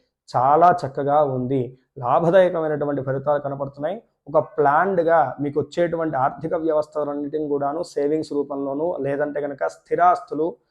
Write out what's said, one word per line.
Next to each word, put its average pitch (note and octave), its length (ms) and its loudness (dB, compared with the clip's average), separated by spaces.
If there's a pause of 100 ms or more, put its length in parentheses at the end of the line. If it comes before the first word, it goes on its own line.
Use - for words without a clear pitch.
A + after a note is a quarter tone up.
(300)
చాలా D3 420 6
చక్కగా C#3+ 460 -2 (140)
ఉంది. B2+ 300 -2 (360)
లాభదాయకమైనటువంటి D#3 1040 2
ఫలితాలు C#3 380 -2
కనపడుతున్నాయి. C#3+ 580 -6 (300)
ఒక D3+ 120 0 (120)
ప్లాన్డ్‌గా E3 640 2 (220)
మీకు C#3+ 200 -4
వచ్చేటువంటి E3 580 -2
ఆర్థిక D#3 380 -2
వ్యవస్థలన్నిటిని D3+ 920 -2
కూడాను C#3+ 360 -2
సేవింగ్స్ D3+ 500 -2
రూపంలోనూ, C#3 540 -4 (120)
లేదంటే C#3+ 420 -4
కనుక C#3+ 260 -6
స్థిరాస్తులు - 800 0 (240)